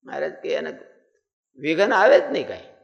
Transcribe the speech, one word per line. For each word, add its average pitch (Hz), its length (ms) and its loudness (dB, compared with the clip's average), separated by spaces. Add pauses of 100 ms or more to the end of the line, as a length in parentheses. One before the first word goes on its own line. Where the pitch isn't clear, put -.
મહારાજ 151 300 -8
કે 160 200 -8
એને 156 240 -8 (760)
વિઘન 165 380 0
આવે 220 280 6
જ - 20 -4
નહીં 156 260 -6
કાંઈ. - 360 -16